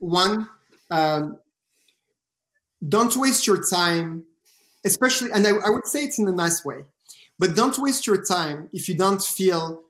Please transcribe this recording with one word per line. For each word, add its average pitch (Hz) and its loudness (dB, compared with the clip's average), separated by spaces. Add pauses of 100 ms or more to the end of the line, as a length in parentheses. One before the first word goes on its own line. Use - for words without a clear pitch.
one, 190 0 (420)
um, 156 0 (1500)
don't 220 2
waste 262 0
your 190 2
time, 170 0 (600)
especially, 240 0
and 208 4
I, 208 4
I 208 2
would 240 -2
say 294 -2
it's - -6
in 208 2
a 185 0
nice 170 0
way, 135 -10 (580)
but 175 2
don't 262 2
waste 262 -2
your 190 2
time 160 -4
if - -10
you 175 -4
don't 190 2
feel 165 -2